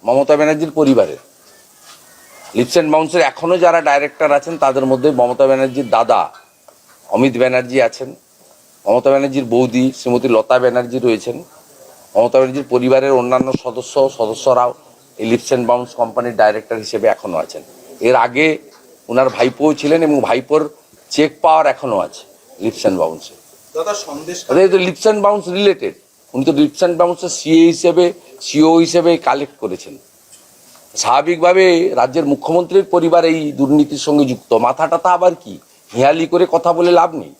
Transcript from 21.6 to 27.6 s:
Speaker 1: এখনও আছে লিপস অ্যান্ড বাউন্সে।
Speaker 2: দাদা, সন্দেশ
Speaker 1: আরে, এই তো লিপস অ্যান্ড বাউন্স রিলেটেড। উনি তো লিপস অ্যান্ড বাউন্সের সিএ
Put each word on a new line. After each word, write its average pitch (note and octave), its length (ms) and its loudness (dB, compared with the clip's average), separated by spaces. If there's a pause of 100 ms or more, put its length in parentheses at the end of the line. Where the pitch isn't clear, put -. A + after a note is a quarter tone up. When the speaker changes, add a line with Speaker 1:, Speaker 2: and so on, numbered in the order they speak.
Speaker 1:
এখনও B2+ 340 -2
আছে - 240 -10 (360)
লিপস A2 200 -6
অ্যান্ড F#2+ 200 -2
বাউন্সে। D#2+ 340 -6 (400)
Speaker 2:
দাদা, F3+ 200 -6
সন্দেশ D#3 560 -12
Speaker 1:
আরে, F3 140 4
এই F#3+ 60 4
তো F#3+ 80 2
লিপস F3+ 240 -2
অ্যান্ড G#3+ 200 2
বাউন্স G3+ 260 0
রিলেটেড। F3+ 460 -2 (400)
উনি C3 120 -2
তো D#3+ 60 2
লিপস D3 260 0
অ্যান্ড F3 200 0
বাউন্সের F3 320 -2
সিএ E3 360 2